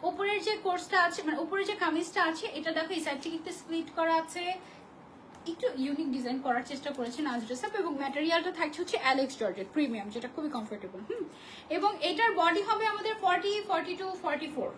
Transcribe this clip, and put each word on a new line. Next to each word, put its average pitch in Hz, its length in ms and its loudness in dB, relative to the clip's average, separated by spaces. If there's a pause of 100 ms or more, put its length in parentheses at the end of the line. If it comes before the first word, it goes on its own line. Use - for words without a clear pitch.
উপরের 392 400 2
যে 427 200 2
কোর্সটা 359 400 4
আছে, 339 200 2
মানে 302 160 0
উপরের 381 260 0
যে 415 100 0
কামিজটা 349 480 2
আছে, 330 240 0
এটা 330 240 -4
দেখো 320 220 0
এই 320 100 -2
সাইড - 180 -2
থেকে 330 140 -6
একটু 330 160 -6
স্প্লিট 330 340 -4 (100)
করা 330 200 4
আছে, 349 380 -2 (960)
একটু 339 200 -2 (100)
ইউনিক 285 340 0
ডিজাইন 247 300 -2
করার 254 260 2
চেষ্টা 285 240 -6
করেছে 247 300 -4
নাজ 240 240 -2
ড্রেস 254 180 -4
আপ, 415 120 -4
এবং 339 220 0
ম্যাটেরিয়ালটা 320 540 2
থাকছে 320 300 -2
হচ্ছে 359 160 0
অ্যালেক্স 262 420 2
জর্জেট 196 340 -2
প্রিমিয়াম, 226 360 0
যেটা 233 260 -6
খুবই 302 140 -4
কমফোর্টেবল। 208 500 -8 (100)
হুম, 453 140 -4 (460)
এবং 381 320 2
এটার 359 300 4
বডি 339 300 6
হবে 427 260 2
আমাদের 415 340 0
ফর্টি, 381 460 4
ফর্টি 330 280 0
টু, 381 160 -6 (100)
ফর্টি 302 340 0
ফোর 233 220 -2